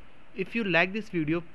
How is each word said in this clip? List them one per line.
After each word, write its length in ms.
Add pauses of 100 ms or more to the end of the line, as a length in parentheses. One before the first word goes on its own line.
(400)
If 160
you 80
like 280
this 220
video, 260 (140)